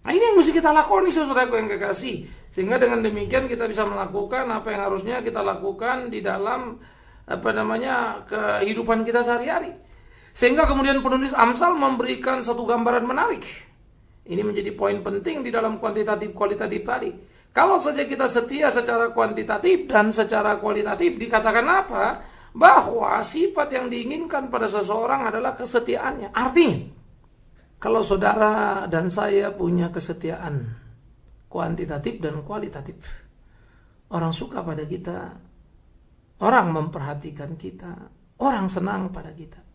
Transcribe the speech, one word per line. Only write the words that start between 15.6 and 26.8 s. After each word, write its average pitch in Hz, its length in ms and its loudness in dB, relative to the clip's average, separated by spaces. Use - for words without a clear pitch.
kuantitatif 214 560 -2
kualitatif 208 480 -2
tadi. - 300 -4
Kalau 370 260 6
saja 285 300 0
kita 262 240 0
setia 269 400 2
secara 233 400 2
kuantitatif 220 720 2
dan 214 240 4
secara 214 480 2
kualitatif, 208 600 0
dikatakan 226 480 2
apa? 330 360 2
Bahwa 226 640 6
sifat 294 560 0
yang 247 160 -4
diinginkan 269 560 -6
pada 226 240 -2
seseorang 226 560 -2
adalah 233 320 -2
kesetiaannya. 233 720 -2
Artinya, 254 480 4